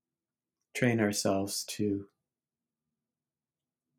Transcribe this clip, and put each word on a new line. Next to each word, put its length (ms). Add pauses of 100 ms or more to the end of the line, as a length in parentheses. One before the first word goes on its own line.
(760)
train 240
ourselves 640 (140)
to 280 (1900)